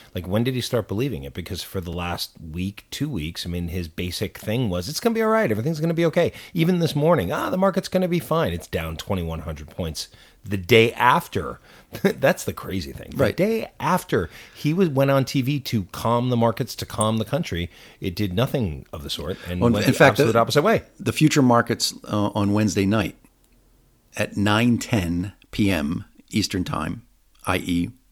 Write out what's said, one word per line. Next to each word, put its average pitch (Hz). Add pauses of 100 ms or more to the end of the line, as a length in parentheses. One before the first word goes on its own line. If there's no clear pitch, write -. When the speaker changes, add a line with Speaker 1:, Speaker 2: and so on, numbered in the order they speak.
(140)
Speaker 1:
Like, 87
when 104
did 127
he 123
start 113
believing 104
it? 69
Because 87
for -
the 85
last 87 (200)
week, 90
two 139
weeks, 85
I 90
mean, 87
his 85
basic 90
thing 113
was, 90
"It's 156
gonna 226
be 220
all 220
right. 220
Everything's 151
gonna 165
be 165
okay." 160 (200)
Even 170
this 165
morning, 147
"Ah, -
the 190
market's 190
gonna 185
be 175
fine." 156
It's 85
down 80
twenty-one 82
hundred 76
points 80 (340)
the 101
day 113
after. 113 (320)
<laughs> -
That's -
the 90
crazy 82
thing. -
The -
Speaker 2:
Right. 127
Speaker 1:
day 220
after 147 (240)
he 147
was, 180
went 139
on 135
T 135
V 135
to 107
calm 120
the 123
markets, 113
to -
calm 110
the 110
country, 87 (320)
it 90
did 101
nothing 98
of 71
the 71
sort 76 (100)
and 90
Speaker 2:
Well, 117
Speaker 1:
went 104
Speaker 2:
in -
Speaker 1:
the -
Speaker 2:
fact, 139
Speaker 1:
absolute 117
Speaker 2:
the, 113
Speaker 1:
opposite 120
way. 220 (160)
Speaker 2:
the -
future 151
markets, 120 (120)
uh, 104
on 101
Wednesday 104
night 101 (1000)
at -
nine 107
ten 90 (180)
P 101
M 76 (260)
Eastern 98
Time, 90 (440)
I 92
E 87 (220)